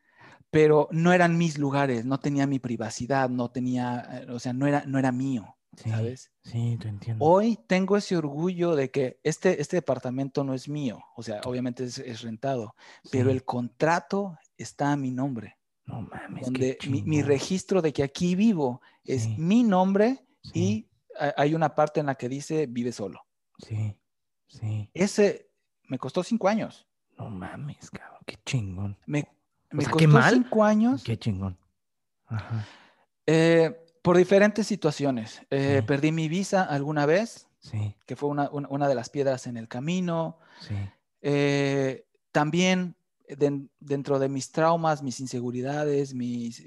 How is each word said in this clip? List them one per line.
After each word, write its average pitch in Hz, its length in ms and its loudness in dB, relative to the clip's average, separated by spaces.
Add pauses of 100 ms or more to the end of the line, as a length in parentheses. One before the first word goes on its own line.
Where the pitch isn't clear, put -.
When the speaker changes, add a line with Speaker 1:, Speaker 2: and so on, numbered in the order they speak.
(500)
Speaker 1:
pero 151 420 6
no 170 200 4
eran 170 260 6
mis 165 200 0
lugares, 139 480 0
no 135 140 -2
tenía 143 280 0
mi 139 120 -2
privacidad, 123 680 -2
no 123 220 -4
tenía, 123 720 -4
eh, 127 80 -14
o 120 80 -8
sea, 123 140 -6
no 135 120 -2
era, 143 200 0
no 135 120 -4
era 131 140 2
mío, 127 440 -4 (200)
Speaker 2:
Sí, - 160 -8
Speaker 1:
¿sabes? 113 400 -6 (100)
Speaker 2:
sí, 117 400 -4
te 110 60 -8
entiendo. 110 360 -6
Speaker 1:
Hoy 202 440 4
tengo 190 300 2
ese 196 200 -2
orgullo 170 580 -2
de 135 140 0
que 131 340 -2
este, 156 380 0
este 165 160 -4
departamento 131 680 -2
no 135 100 -4
es 127 140 -8
mío, 143 340 -6 (140)
o 120 40 -14
sea, 110 220 -8
Speaker 2:
Sí. 127 60 -8
Speaker 1:
obviamente 123 340 -6
es, 123 160 -10
es 120 220 -12
rentado, 117 520 -6 (380)
pero 127 180 2
Speaker 2:
Sí. 131 60 2
Speaker 1:
el 131 80 -4
contrato 170 960 -2 (180)
está 143 360 -2
a 143 40 0
mi 131 140 -4
nombre. 123 460 -6 (280)
Speaker 2:
No - 160 -10
mames, - 380 -12
qué 127 60 -8
Speaker 1:
Donde 127 400 -2
mi, 110 180 -2
mi 156 140 0
Speaker 2:
chingón. 139 100 2
Speaker 1:
registro 185 540 2
de 156 120 2
que 143 100 0
aquí 180 320 0
vivo 170 460 2 (220)
es 127 200 -2
Speaker 2:
Sí. 110 140 -2
Speaker 1:
mi 202 260 4
nombre 196 600 4 (160)
Speaker 2:
Sí. - 140 -18
Speaker 1:
y 208 340 0 (300)
ha-, 147 180 0
hay 147 180 2
una 160 200 0
parte 151 240 2
en 147 80 -2
la 135 80 -2
que 123 140 -8
dice, 143 380 -4
"Vive 120 240 -4
solo". 101 300 -10 (380)
Speaker 2:
Sí, 107 360 -6 (520)
sí. 107 460 -8
Speaker 1:
Ese 202 580 0 (320)
me 131 160 -6
costó 175 240 -4
cinco 120 260 0
años. - 380 -4 (300)
Speaker 2:
No 113 120 -12
mames, 104 600 -12
cabrón, - 340 -20
qué - 200 -14
chingón. 98 600 -4
Speaker 1:
Me, 147 160 -2 (500)
Speaker 2:
O - 60 -8
Speaker 1:
me 147 60 0
Speaker 2:
sea, - 100 -2
qué 160 120 6
Speaker 1:
costó 147 140 10
Speaker 2:
mal, 165 140 6
Speaker 1:
cinco 233 320 4
años. 220 400 2
Speaker 2:
qué 113 120 -4
chingón. 95 400 -4 (680)
Ajá. 110 400 -8 (600)
Speaker 1:
Eh, 160 600 4 (220)
por 175 100 6
diferentes 202 500 6
situaciones. 139 840 -2
Eh, 139 320 2
Speaker 2:
Sí. 107 40 0
Speaker 1:
perdí 147 280 2
mi 160 160 -2
visa 185 340 0
alguna 143 420 -2
vez, 190 440 0 (100)
Speaker 2:
Sí. 104 340 -8 (120)
Speaker 1:
que 127 100 -10
fue 143 140 -4
una, 143 220 -2
una, 143 180 -8
una 139 180 -2
de 139 80 2
las 117 140 -6
piedras 135 380 -2
en 120 100 -10
el 113 100 -12
camino. 165 720 -4 (240)
Speaker 2:
Sí. 101 140 -10 (460)
Speaker 1:
Eh, 143 840 0 (260)
también 180 640 0 (320)
den-, 143 420 -2 (120)
dentro 143 380 -2
de 135 100 0
mis 135 240 -6
traumas, 160 500 0
mis 131 160 -8
inseguridades, 135 920 -4
mis, 120 480 -6
eh, - 60 -20